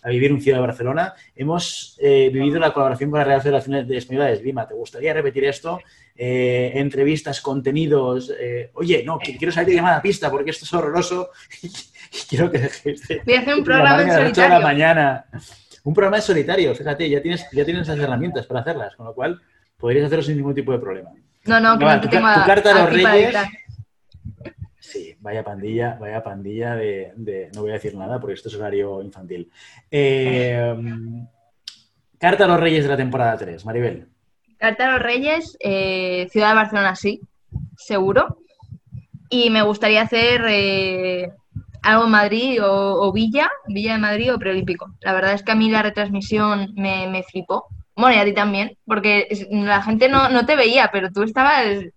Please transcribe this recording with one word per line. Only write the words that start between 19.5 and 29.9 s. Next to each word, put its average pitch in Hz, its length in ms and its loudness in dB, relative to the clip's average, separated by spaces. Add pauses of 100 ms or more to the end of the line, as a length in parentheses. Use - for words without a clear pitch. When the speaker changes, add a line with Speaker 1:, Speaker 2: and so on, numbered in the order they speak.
Speaker 1:
podrías 131 300 0
hacerlo 151 180 0
sin 147 140 -2
ningún 139 180 -2
tipo 135 160 -4
de 120 80 -2
problema. 95 300 -10 (340)
Speaker 2:
No, 226 160 4
no, 226 180 4
que - 60 2
Speaker 1:
Venga, - 120 8
Speaker 2:
no 208 60 2
Speaker 1:
tu 214 60 -2
Speaker 2:
te - 80 0
Speaker 1:
ca-, 220 60 4
Speaker 2:
tengo 220 120 4
Speaker 1:
tu 202 60 6
Speaker 2:
a, 196 60 4
Speaker 1:
carta 202 240 6
a - 20 8
Speaker 2:
a 185 140 8
Speaker 1:
los 160 80 0
Speaker 2:
ti 180 100 4
para 208 120 6
Speaker 1:
Reyes, 214 100 8 (100)
Speaker 2:
editar. 202 120 -2 (1800)
Speaker 1:
Vaya 107 180 -8
pandilla, 110 600 -6
vaya 107 200 -8
pandilla 104 540 -8
de, 101 400 -6
de, 104 400 -10
no 107 60 -10
voy 107 80 -4
a 110 60 -6
decir 104 200 -8
nada 101 240 -8
porque 101 140 -8
esto 104 160 -14
es 104 60 -14
horario 101 460 -4
infantil. 95 480 -14 (400)
Eh, 127 840 0 (1400)